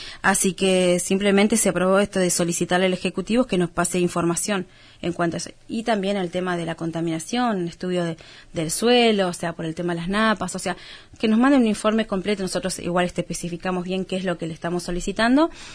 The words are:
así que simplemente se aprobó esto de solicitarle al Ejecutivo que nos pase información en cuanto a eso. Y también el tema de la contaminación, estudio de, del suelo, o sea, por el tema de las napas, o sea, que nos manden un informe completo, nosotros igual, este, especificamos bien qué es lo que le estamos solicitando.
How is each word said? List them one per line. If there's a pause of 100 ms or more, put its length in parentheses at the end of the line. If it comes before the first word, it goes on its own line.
(220)
así
que
simplemente
se
aprobó
esto
de
solicitarle
al
Ejecutivo
que
nos
pase
información (340)
en
cuanto
a
eso. (160)
Y
también
el
tema
de
la
contaminación,
estudio
de, (360)
del
suelo,
o
sea,
por
el
tema
de
las
napas,
o
sea, (440)
que
nos
manden
un
informe
completo,
nosotros
igual,
este,
especificamos
bien
qué
es
lo
que
le
estamos
solicitando. (260)